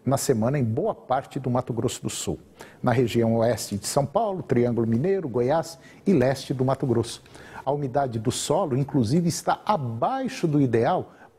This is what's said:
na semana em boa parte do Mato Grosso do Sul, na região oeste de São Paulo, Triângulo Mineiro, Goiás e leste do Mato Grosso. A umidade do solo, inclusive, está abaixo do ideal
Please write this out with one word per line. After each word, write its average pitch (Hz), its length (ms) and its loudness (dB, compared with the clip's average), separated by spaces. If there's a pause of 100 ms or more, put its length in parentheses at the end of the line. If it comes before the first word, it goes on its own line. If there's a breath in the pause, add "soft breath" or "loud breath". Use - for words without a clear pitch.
na 135 120 2
semana 127 400 2
em 135 40 2
boa 139 320 0
parte - 460 -4
do 131 80 -4
Mato 123 240 -2
Grosso 117 300 -2
do 117 80 -6
Sul, - 280 -6 (440 loud breath)
na 123 100 2
região 113 440 2
oeste 113 420 0
de - 80 -10
São 139 180 0
Paulo, 196 380 -2
Triângulo 120 440 2
Mineiro, 160 400 0
Goiás 127 520 -2 (280 loud breath)
e 202 60 4
leste 135 400 2
do 131 100 -2
Mato 135 240 0
Grosso. 117 360 0 (420 loud breath)
A 135 80 -2
umidade 135 460 -2
do 113 120 -2
solo, 151 460 0
inclusive, 143 520 2
está - 360 -2
abaixo 175 840 -2
do 147 140 2
ideal 123 540 2 (240 loud breath)